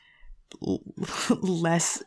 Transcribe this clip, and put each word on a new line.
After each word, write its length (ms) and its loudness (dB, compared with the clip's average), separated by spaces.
l-, 200 0
<laughs> 0 -
less 680 2